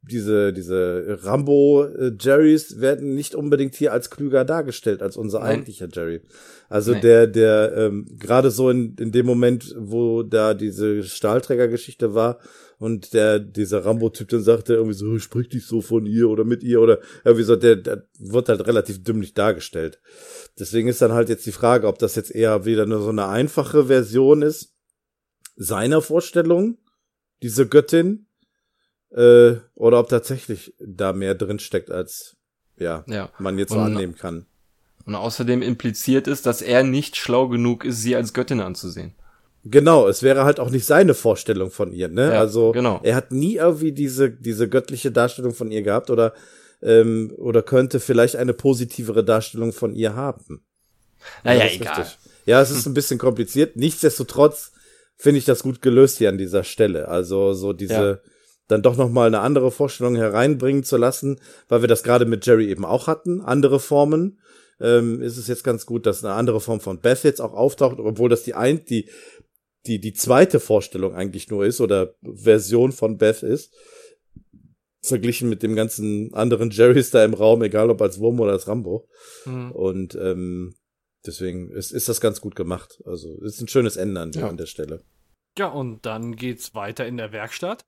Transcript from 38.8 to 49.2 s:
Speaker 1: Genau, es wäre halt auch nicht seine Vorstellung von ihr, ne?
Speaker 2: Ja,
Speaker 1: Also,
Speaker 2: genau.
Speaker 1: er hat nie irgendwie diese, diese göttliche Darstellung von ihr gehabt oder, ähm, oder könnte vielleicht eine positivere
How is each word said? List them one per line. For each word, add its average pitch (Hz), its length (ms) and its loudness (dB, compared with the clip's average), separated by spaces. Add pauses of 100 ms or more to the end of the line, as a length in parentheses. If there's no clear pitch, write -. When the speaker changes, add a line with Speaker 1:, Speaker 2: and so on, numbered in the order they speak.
Speaker 1:
Genau, 139 440 6
es 101 140 -2
wäre 135 220 4
halt 143 160 2
auch 123 100 -4
nicht 123 160 -2
seine 160 280 6
Vorstellung 98 560 -2
von 92 220 -6
ihr, 90 160 -6
ne? 120 240 0
Speaker 2:
Ja, 110 80 2
Speaker 1:
Also, 113 320 2
Speaker 2:
genau. 117 300 -2
Speaker 1:
er 117 140 0
hat 127 160 -6
nie 156 240 -2
irgendwie 160 360 0
diese, 135 380 -2
diese 117 380 -4
göttliche 127 420 -2
Darstellung 120 420 -2
von 113 200 -8
ihr 107 100 -4
gehabt 104 280 -2
oder, 113 220 2 (480)
ähm, 113 560 4
oder 117 260 0
könnte 131 380 2
vielleicht 117 360 2
eine 123 180 -2
positivere 120 720 0